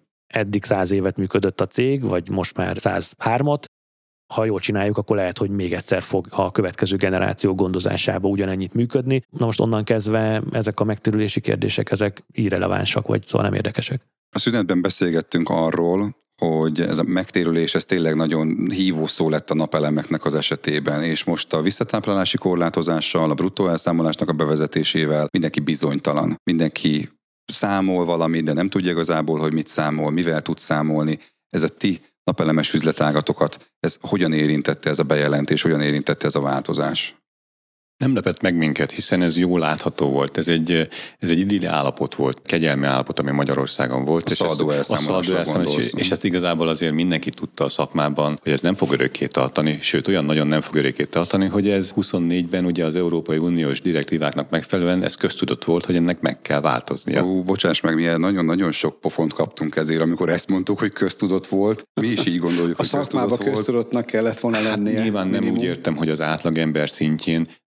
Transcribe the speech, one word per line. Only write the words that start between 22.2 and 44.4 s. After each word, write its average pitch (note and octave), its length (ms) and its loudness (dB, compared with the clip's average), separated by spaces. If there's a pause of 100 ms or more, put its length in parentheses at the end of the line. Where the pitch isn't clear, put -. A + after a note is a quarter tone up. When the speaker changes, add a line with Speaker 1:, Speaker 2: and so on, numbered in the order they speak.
Speaker 2:
korlátozással, E2 920 0
a D2 40 2
bruttó F#2 340 0
elszámolásnak E2 600 0
a E2+ 40 2
bevezetésével D2+ 1000 0
mindenki E2+ 280 0
bizonytalan. D2 760 0 (140)
Mindenki D#2+ 580 0 (440)
számol F#2+ 520 0
valamit, E2 400 0
de D#2 80 0
nem F2 160 0
tudja F#2 220 0
igazából, D#2+ 480 0
hogy D#2 140 0
mit D#2 160 -2
számol, D2+ 420 -2
mivel D#2+ 320 0
tud D#2+ 160 -4
számolni. D2+ 600 0 (300)
Ez - 140 -2
a D#2+ 60 2
ti F#2 320 -2 (240)
napelemes D#2 500 0
üzletágatokat, D2+ 1040 0
ez - 200 -2
hogyan F2+ 320 0
érintette D2+ 580 2
ez D2 80 0
a - 40 4
bejelentés, D2 600 2
hogyan D#2+ 180 2
érintette D2 460 0
ez D2 80 0
a D2+ 60 2
változás? D2 760 -2 (800)
Speaker 3:
Nem C3 180 2
lepett F#2 260 -2
meg F2+ 160 2
minket, D2+ 340 2
hiszen - 320 0
ez E2 160 2
jól F2+ 200 4
látható D2+ 520 0
volt. C2+ 260 0
Ez E2 120 -2
egy, E2 220 2 (480)
ez F2+ 120 -2
egy E2 80 4
idilli G2 260 2
állapot D2 500 -2
volt, C2+ 280 -2
kegyelmi D2 440 0
állapot, C2 320 0
ami C#2 120 -2
Magyarországon C2+ 760 0
volt. E2 240 0
Speaker 2:
A - 20 -2
Speaker 3:
És - 100 0